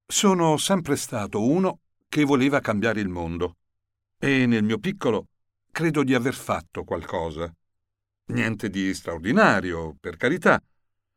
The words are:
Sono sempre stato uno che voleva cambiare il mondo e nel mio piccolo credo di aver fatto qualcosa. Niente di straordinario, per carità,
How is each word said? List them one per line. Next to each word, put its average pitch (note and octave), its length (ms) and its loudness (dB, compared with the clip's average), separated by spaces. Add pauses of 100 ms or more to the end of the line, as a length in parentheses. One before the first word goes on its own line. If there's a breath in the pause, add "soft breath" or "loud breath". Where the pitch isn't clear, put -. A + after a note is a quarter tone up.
Sono F3 480 4
sempre E3 400 0
stato G#2 460 -6
uno E3+ 380 2 (300)
che D3+ 140 2
voleva C#3 360 4
cambiare A2 420 0
il G2+ 60 -2
mondo F2 500 -6 (600)
e C3+ 300 2
nel A2+ 160 4
mio A2 160 0
piccolo A#2 480 -2 (440)
credo D#3 320 0
di C3+ 120 4
aver B2 180 0
fatto E2+ 500 -6
qualcosa. E2 720 -6 (720)
Niente A2+ 440 -4
di F#2+ 240 -2
straordinario, F2+ 1040 0
per E2+ 180 -12
carità, D#3+ 440 2 (560)